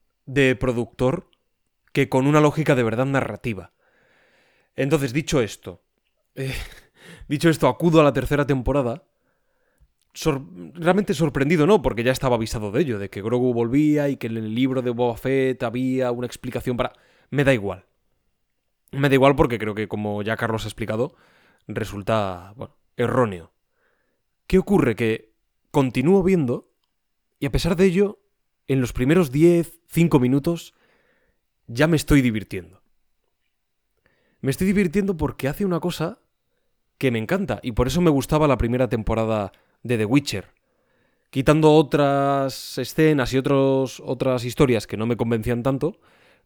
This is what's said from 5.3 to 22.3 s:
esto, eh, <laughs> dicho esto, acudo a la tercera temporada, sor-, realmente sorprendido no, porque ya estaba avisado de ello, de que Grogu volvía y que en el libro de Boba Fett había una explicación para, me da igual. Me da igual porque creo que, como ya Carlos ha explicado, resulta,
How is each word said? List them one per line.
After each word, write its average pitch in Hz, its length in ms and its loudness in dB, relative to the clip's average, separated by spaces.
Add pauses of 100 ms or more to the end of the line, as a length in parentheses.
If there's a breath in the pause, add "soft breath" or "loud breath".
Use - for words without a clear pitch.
esto, - 420 -8 (520)
eh, 135 180 -8 (380 loud breath)
<laughs> - 380 -20
dicho 147 200 2
esto, 151 180 2
acudo 160 340 4
a - 20 8
la 143 80 6
tercera 139 340 -2
temporada, 131 580 -2 (1080)
sor-, 135 280 -2 (320)
realmente 185 400 0
sorprendido 147 540 2
no, 202 140 6
porque 117 220 -2
ya 127 80 2
estaba 127 240 0
avisado 110 360 -4
de 123 100 0
ello, 120 180 -2
de 98 100 -8
que 101 120 -12
Grogu 123 320 0
volvía 143 560 2
y 135 80 -4
que 123 100 -8
en 113 100 -6
el 110 160 -6
libro 131 280 0
de 123 80 -2
Boba 120 260 -2
Fett 131 480 -2
había 127 480 -2
una 120 160 -6
explicación 123 480 -8
para, 123 180 -4 (360 soft breath)
me 139 140 0
da 135 100 4
igual. 95 320 -4 (1080)
Me 139 180 0
da 135 60 2
igual 135 200 6
porque 120 240 0
creo 107 160 -6
que, 104 120 -6
como 104 360 -6
ya 110 140 -4
Carlos 110 280 -4
ha - 20 -8
explicado, 110 480 -6 (520 soft breath)
resulta, 101 880 -6